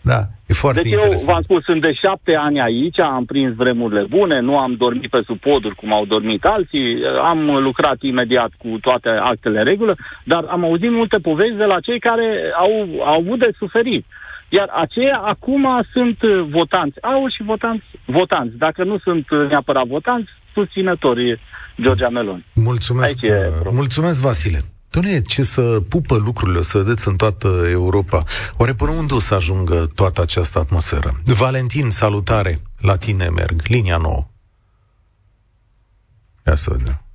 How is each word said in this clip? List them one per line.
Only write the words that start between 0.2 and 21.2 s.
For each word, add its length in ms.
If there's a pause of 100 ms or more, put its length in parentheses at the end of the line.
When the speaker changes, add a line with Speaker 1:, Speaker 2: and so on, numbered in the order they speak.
Speaker 1:
e 80
foarte 280
Speaker 2:
Deci 100
Speaker 1:
interesant. 360
Speaker 2:
eu 60
v-am 100
spus, 200
sunt 180
de 120
șapte 420
ani 260
aici, 380
am 260
prins 300
vremurile 540
bune, 300
nu 180
am 180
dormit 340
pe 160
sub 140
poduri 360
cum 180
au 120
dormit 380
alții, 420 (380)
am 160 (160)
lucrat 460
imediat 560
cu 100 (140)
toate 280
actele 500
în 60
regulă, 300 (300)
dar 240
am 140
auzit 280
multe 260
povești 380
de 80
la 160
cei 200
care 580
au, 480
au 140
avut 200
de 180
suferit. 480 (440)
Iar 260
aceia 500
acum 680
sunt 240 (320)
votanți. 520
Au 340
și 80
votanți, 420 (200)
votanți. 520
Dacă 260
nu 140
sunt 280 (240)
neapărat 380
votanți, 420 (240)
susținători 840 (420)